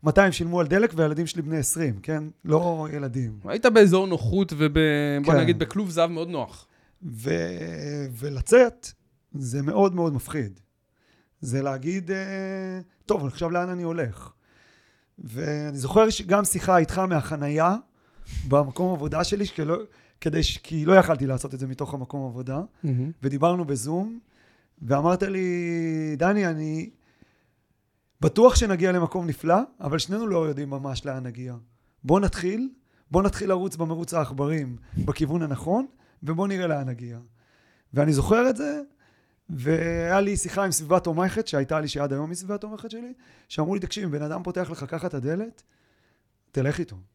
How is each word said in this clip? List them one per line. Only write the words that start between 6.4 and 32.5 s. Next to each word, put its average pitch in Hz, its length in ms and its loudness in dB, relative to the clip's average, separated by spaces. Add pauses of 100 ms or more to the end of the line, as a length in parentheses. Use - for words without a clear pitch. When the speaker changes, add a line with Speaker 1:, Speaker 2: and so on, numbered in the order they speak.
Speaker 1:
ו-, 147 1080 -6
ולצאת, 143 760 4 (460)
זה 135 280 -4
מאוד 190 340 2
מאוד 170 180 0
מפחיד. 120 460 -6 (800)
זה 135 200 -4
להגיד, 156 500 -4
אה, 190 680 -6 (260)
"טוב, 196 200 0
עכשיו 160 240 -4
לאן 175 200 -2
אני 180 140 -6
הולך?" 165 480 -6 (880)
ואני 147 580 -6
זוכר 190 320 4
שגם 202 360 0
שיחה 185 320 2
איתך 170 220 2
מהחנייה, 160 760 0 (720)
במקום 143 460 2
עבודה 151 300 -2
שלי, 202 220 0
שכלא... 160 320 -2 (440)
כדי 156 220 0
ש-, - 140 -2
כי 156 280 -4
לא 175 80 6
יכלתי 165 340 6
לעשות 131 260 -4
את 131 60 -8
זה 135 80 -6
מתוך 131 260 -8
המקום 135 320 -8
עבודה, 127 360 -8 (220)
Speaker 2:
מהמם. 135 280 0 (120)
Speaker 1:
ודיברנו 160 420 2
בזום, 160 540 -4 (640)
ואמרת 151 420 2
לי, 170 960 -2
"דני, 190 300 2
אני 156 420 -4 (1300)
בטוח 202 340 6
שנגיע 185 360 2
למקום 175 360 0
נפלא, 160 320 2 (220)
אבל 147 180 -2
שנינו 208 280 -4
לא 170 200 0
יודעים 143 220 -6
ממש 135 360 -8
לאן 131 180 -8
נגיע. 123 320 -12 (480)
בוא 160 160 6
נתחיל, 202 500 -2 (420)